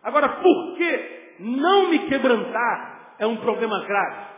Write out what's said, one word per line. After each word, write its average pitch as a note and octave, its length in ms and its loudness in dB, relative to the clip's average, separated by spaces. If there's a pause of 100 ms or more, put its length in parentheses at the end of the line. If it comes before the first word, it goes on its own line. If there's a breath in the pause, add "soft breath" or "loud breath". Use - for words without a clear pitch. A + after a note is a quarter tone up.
Agora, C4+ 260 2
por - 460 2
que - 640 -4
não D#4 500 2
me D#4+ 180 0
quebrantar A#3 1080 -2
é G#3 80 -2
um A3+ 120 0
problema G#3+ 460 -2
grave? G3 440 -4 (100)